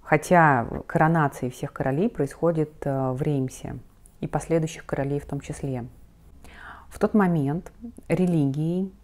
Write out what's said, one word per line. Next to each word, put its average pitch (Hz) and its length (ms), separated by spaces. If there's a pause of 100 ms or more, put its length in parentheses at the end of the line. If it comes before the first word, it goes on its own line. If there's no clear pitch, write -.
Хотя 151 640 (200)
коронации 156 600
всех - 220
королей 143 380
происходят, 156 640 (140)
э, 135 260
в 131 100
Реймсе, 131 560 (420)
и 156 80
последующих 160 580
королей 139 340
в - 60
том 143 140
числе. 131 460 (1040)
В - 100
тот 208 140
момент 170 580 (380)
религией 170 840 (120)